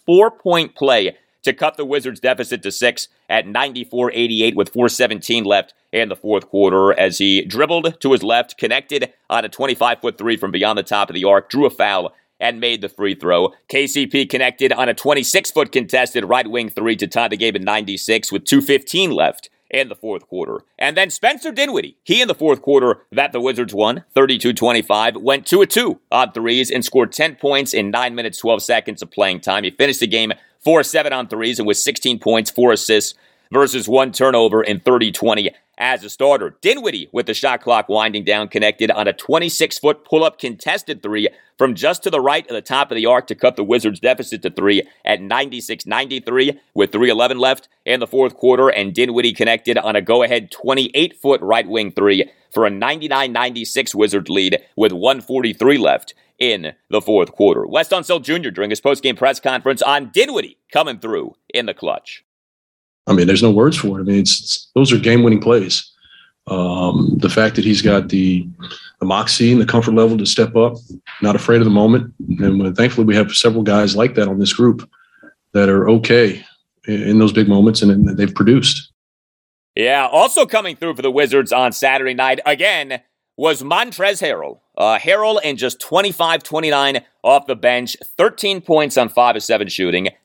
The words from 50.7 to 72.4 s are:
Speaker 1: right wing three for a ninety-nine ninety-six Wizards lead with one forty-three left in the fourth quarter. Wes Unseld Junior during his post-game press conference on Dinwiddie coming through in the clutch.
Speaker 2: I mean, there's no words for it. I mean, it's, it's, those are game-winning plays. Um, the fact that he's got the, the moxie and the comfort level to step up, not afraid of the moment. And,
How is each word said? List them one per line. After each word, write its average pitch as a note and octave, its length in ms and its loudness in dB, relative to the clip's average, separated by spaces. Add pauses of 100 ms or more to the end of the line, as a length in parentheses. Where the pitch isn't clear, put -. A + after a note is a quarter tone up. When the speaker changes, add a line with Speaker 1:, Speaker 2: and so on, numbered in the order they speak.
Speaker 1:
right G#2+ 260 0
wing G2+ 240 -4
three G2 400 2 (220)
for A2+ 120 0
a G#2 60 2
ninety-nine C3+ 640 -4
ninety-six A#2+ 600 -4
Wizards G2+ 380 0
lead F#2+ 320 0 (140)
with G#2 160 2
one A#2 280 0
forty-three B2 580 0
left C#2+ 360 0 (240)
in G2 360 -2 (160)
the G#2+ 100 0
fourth G2+ 320 2
quarter. - 340 2
Wes D#3+ 220 -2
Unseld F3 340 -2
Junior D3+ 280 -6
during F#2+ 200 -6
his G#2+ 100 -6
post-game C3 360 0
press C3 240 0
conference C3 400 -2
on C#3 300 0
Dinwiddie - 480 -2 (140)
coming D3 260 -2
through F2 360 -6 (180)
in A#2+ 140 -4
the G2+ 80 -6
clutch. - 500 -8 (800)
Speaker 2:
I - 60 2
mean, F2 140 4
there's F#2+ 160 2
no A#2 80 6
words A#2+ 260 4
for G2 220 -4
it. G2 40 -8
I - 20 -6
mean, G2+ 160 2
it's, - 200 0
it's, - 340 -8
those C3+ 180 4
are A#2 60 4
game-winning A#2 420 4
plays. A2 500 0 (560)
Um, F2+ 720 0
the F#2+ 100 0
fact A2 280 0
that A2 80 0
he's G#2 180 2
got G2 260 2
the, F#2 400 0 (520)
the F#2+ 60 -4
moxie G#2+ 460 0
and B2 80 4
the G#2+ 60 0
comfort A#2 280 0
level A2+ 240 4
to G2+ 80 -2
step A2 280 0
up, A#2 200 2 (460)
not G2+ 140 2
afraid A#2 240 2
of A#2 60 4
the A2 60 4
moment. A2 440 4 (240)
And, G2 240 2